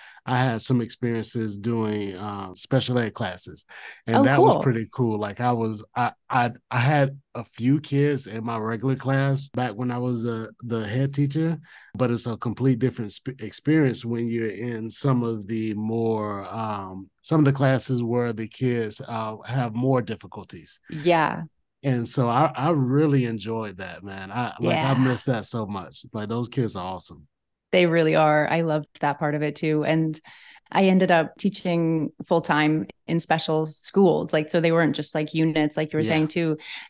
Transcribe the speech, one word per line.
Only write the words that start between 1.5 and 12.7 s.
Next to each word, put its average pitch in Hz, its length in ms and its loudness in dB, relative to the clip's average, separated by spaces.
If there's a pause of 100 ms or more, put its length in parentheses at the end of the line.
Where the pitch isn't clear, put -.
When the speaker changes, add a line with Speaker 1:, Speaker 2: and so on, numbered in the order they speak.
Speaker 1:
doing, 107 580 -2
um, 98 380 -8
special 123 460 0
ed 110 140 -2
classes. - 520 -8 (400)
And 113 120 4
Speaker 2:
Oh, 269 40 6
Speaker 1:
that 143 180 6
was 427 140 8
Speaker 2:
cool. - 80 0
Speaker 1:
pretty 113 300 2
cool. 113 260 0
Like, 104 220 -6
I 123 100 2
was, 113 340 -2 (120)
I, 120 160 0 (160)
I, 120 240 2 (180)
I 127 80 -2
had 139 400 2 (160)
a 120 80 -8
few 131 380 0
kids 143 480 0
in 110 160 -8
my 117 140 -4
regular 113 360 -2
class 135 540 0
back 123 260 -4
when 123 160 -4
I 120 80 -4
was, 123 260 -2
uh, 113 220 -4 (160)
the 113 240 -4
head 131 260 0
teacher, 147 460 0 (380)
but 120 160 2
it's 117 160 -4
a 113 80 -4
complete 123 420 0